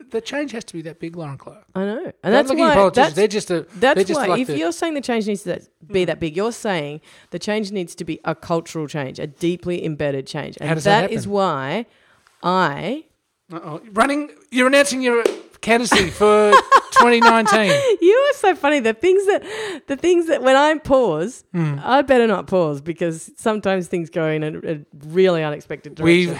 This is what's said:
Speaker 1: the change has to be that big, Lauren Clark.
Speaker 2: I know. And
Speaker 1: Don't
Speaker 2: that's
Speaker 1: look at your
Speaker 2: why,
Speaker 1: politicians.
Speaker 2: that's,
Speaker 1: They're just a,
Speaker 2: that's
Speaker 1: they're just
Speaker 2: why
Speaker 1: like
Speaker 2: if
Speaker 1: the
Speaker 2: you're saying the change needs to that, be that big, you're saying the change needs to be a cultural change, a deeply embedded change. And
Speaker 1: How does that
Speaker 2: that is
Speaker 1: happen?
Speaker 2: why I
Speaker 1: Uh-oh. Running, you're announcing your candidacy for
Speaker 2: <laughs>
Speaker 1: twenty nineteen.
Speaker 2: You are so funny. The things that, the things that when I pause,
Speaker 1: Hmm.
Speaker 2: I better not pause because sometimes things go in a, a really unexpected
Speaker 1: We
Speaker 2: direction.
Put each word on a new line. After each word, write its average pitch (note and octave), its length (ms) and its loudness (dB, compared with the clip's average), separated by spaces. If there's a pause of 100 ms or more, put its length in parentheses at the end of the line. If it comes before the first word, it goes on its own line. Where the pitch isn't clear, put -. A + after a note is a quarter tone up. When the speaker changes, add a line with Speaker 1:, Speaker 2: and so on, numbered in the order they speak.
(120)
Speaker 1:
the A3+ 80 -4
change C#4 320 -8
has A3 140 -12
to - 80 -20
be E3 100 -10
that D#3 160 -16
big, E3 160 -12
Lauren C#3+ 220 -12
Clark. - 260 -20 (100)
Speaker 2:
I F#3 120 -6
know. G3+ 100 -4
And E4+ 180 -10 (100)
Speaker 1:
Don't F#3 100 0
Speaker 2:
that's C4+ 160 0
Speaker 1:
look C4+ 80 0
at - 20 0
your E4 80 4
Speaker 2:
why, D4+ 80 4
Speaker 1:
politicians. G3 200 4
Speaker 2:
that's, C4 200 2
Speaker 1:
They're G3+ 140 2
just G3 220 -6
a, E3 140 -4 (140)
Speaker 2:
that's B3+ 160 4
Speaker 1:
they're F#3+ 80 2
just C#4+ 160 -2
Speaker 2:
why A3+ 80 -2
Speaker 1:
like F#3 140 0
Speaker 2:
if B3+ 60 -4
Speaker 1:
the - 100 -4
Speaker 2:
you're E4 160 -2
saying E4 220 -6
the C#4 60 -6
change A3+ 260 -2
needs G3+ 160 -6
to F3+ 60 -10
that, - 180 -8 (200)
be F#3+ 180 -2
that D#3 140 -4
big, D#3 160 -6
you're G#3 160 -2
saying D#3 480 -6 (320)
the F3 80 -10
change G#3 320 -4
needs F3+ 240 -8
to - 80 -10
be D#3+ 220 -8
a D#3+ 100 -4
cultural E3 520 -6
change, C#3+ 320 -8
a D#3 80 -8
deeply F3 580 -6
embedded C#3+ 420 -6
change. C#3 320 -12
And D3 80 -8
Speaker 1:
How D#3+ 80 -2
does D#3 80 -8
that G3+ 180 4
Speaker 2:
that - 100 -2
is A3 120 -6
Speaker 1:
happen? G3 80 -8
Speaker 2:
why F3+ 540 -2 (580)
I F3+ 600 -2 (460)
Speaker 1:
Uh-oh. E3 300 -14 (120)
Running, C#4 380 0 (200)
you're B3+ 160 2
announcing C#4 340 2
your A#3+ 220 2 (380)
candidacy G#3+ 500 0
for G#3 420 4 (220)
Speaker 2:
<laughs> - 160 2
Speaker 1:
twenty A#3+ 280 6
nineteen. A3 520 4 (300)
Speaker 2:
You F#4 140 6 (140)
are C#5 60 0
so F#4 200 2
funny. D4 240 0
The A3 140 0
things F#4 320 2
that, F#4+ 180 0 (440)
the C#4 100 -4
things E4+ 300 2
that C4 160 0
when C4 120 6
I D4+ 220 4
pause, A3 760 0
Speaker 1:
Hmm. D#3 320 -2
Speaker 2:
I C#4 200 2
better B3+ 240 4
not F#3 200 0
pause D#3 340 0
because D#3+ 560 -6
sometimes G3 500 -2
things E3+ 240 -6
go D#3+ 160 -2
in D#3 160 -2
a, D#3+ 300 -8
a D3+ 60 -8 (280)
really E3+ 360 2
unexpected D3+ 560 -10
Speaker 1:
We E3+ 260 4
Speaker 2:
direction. E3 140 -4